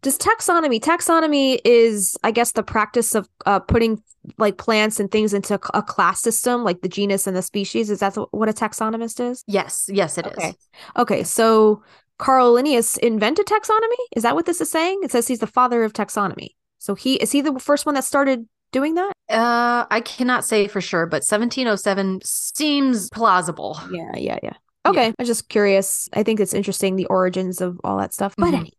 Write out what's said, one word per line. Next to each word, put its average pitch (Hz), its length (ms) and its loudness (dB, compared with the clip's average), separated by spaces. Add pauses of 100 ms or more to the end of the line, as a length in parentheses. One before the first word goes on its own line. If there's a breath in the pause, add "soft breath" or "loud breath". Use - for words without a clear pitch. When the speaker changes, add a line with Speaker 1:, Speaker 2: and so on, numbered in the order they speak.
Speaker 1:
does 269 140 -2
taxonomy, 339 640 0
taxonomy 311 840 2
is, 226 580 4
I 233 60 2
guess, 233 220 0
the 220 100 -2
practice 220 540 -2
of, 202 120 0 (200)
uh, 196 120 2
putting, 226 440 0 (340)
like, 208 220 0
plants 220 400 0
and 202 120 -2
things 214 220 2
into 202 220 -2
c-, - 180 -6
a 180 80 2
class 185 400 0
system, 240 420 0
like 180 180 0
the 190 60 -6
genus 196 380 -2
and 190 100 -4
the 185 60 -2
species. 208 480 -4
Is 202 120 -2
that 196 120 0
the, 214 160 -6
what 214 180 -2
a 220 60 0
taxonomist 226 680 -6
is? 247 280 -6
Speaker 2:
Yes, - 440 -4
yes, 196 280 -2
it 165 80 -8
is. - 100 -12
Speaker 1:
Okay. 170 160 -6 (440 loud breath)
Okay, 226 260 0
so 220 580 4 (380 soft breath)
Carl 254 340 6
Linnaeus 247 440 2
invented 233 500 2
taxonomy? 440 560 0 (120)
Is 226 60 0
that 240 140 2
what 330 100 0
this 339 160 -2
is 311 80 -4
saying? 359 340 -2
It 277 60 -4
says 240 180 0
he's 240 120 -2
the 214 80 -4
father 240 360 2
of 214 100 -2
taxonomy. - 560 -4 (280)
So - 160 -6
he, 262 220 0
is - 160 0
he 277 100 2
the 269 180 -2
first 285 280 0
one 294 80 0
that 262 80 0
started 269 420 0 (260)
doing 285 240 0
that? 381 180 -2 (180)
Speaker 2:
Uh, 240 580 2
I 214 120 0
cannot 254 440 -2
say 208 220 2
for 202 140 -4
sure, 170 260 -2
but 165 160 -2
seventeen 233 440 -2
oh 214 100 2
seven 190 460 -2
seems 269 840 -2
plausible. 180 720 0 (120)
Speaker 1:
Yeah, 165 240 -10
yeah, - 280 -4
yeah. - 60 -8 (360)
Speaker 2:
Yeah. 359 60 4
Speaker 1:
Okay, 240 260 2
I'm 254 80 -6
just 226 220 -2
curious. 196 640 2
I 214 120 0
think 220 180 0
it's 185 120 0
interesting, 196 440 -2
the 185 80 -2
origins 185 560 -2
of 180 240 -6
all 139 140 -2
that 196 140 -4
stuff. 196 240 -6
But 339 100 2
Speaker 2:
Mm-hmm. 240 180 0 (140)